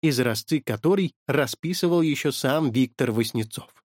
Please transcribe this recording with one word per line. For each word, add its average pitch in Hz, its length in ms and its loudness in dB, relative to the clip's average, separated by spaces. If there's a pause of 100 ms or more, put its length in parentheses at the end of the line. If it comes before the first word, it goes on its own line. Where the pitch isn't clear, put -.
изразцы 127 580 0
которой 170 540 0 (140)
расписывал 170 720 0
еще 151 300 0
сам 143 400 0
Виктор 123 400 0
Васнецов. 113 600 -4 (140)